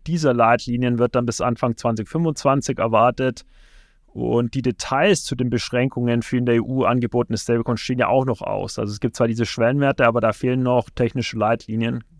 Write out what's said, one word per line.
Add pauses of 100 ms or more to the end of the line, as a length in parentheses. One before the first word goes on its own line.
dieser
Leitlinien
wird
dann
bis
Anfang
zwanzig
fünfundzwanzig
erwartet. (640)
Und
die
Details
zu
den
Beschränkungen
für
in
der
E
U
angebotene
Stablecoins
stehen
ja
auch
noch
aus.
Also
es
gibt
zwar
diese
Schwellenwerte,
aber
da
fehlen
noch
technische
Leitlinien. (160)